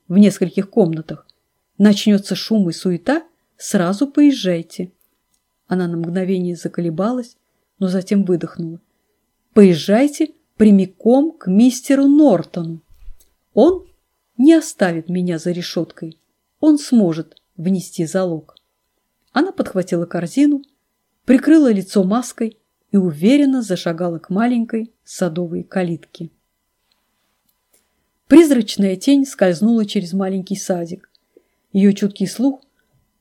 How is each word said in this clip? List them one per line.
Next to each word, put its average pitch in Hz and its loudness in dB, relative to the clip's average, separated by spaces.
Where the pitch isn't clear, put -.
в 180 0
нескольких 190 2
комнатах, 160 -4
начнется 202 2
шум 202 -2
и 160 -6
суета, 190 -4
сразу 202 -2
поезжайте. 190 0
Она 180 -2
на 170 -6
мгновение 180 -4
заколебалась, 180 -6
но 190 -2
затем 190 -2
выдохнула. 170 -6
Поезжайте 214 2
прямиком 220 2
к - -12
мистеру 254 2
Нортону. 175 2
Он 349 2
не 285 6
оставит 175 -2
меня 180 -4
за 175 -6
решеткой. 170 -10
Он 302 4
сможет 175 -2
внести 180 -4
залог. 170 -6
Она 359 -2
подхватила 180 -4
корзину, 269 -2
прикрыла 277 4
лицо 196 0
маской 226 -4
и 202 0
уверенно 240 2
зашагала 175 -6
к - -20
маленькой 233 -2
садовой 175 -6
калитке. 170 -8
Призрачная 240 4
тень 269 2
скользнула 208 0
через 180 -6
маленький 190 -4
садик. 180 -8
Ее 196 4
чуткий 202 -4
слух 269 -4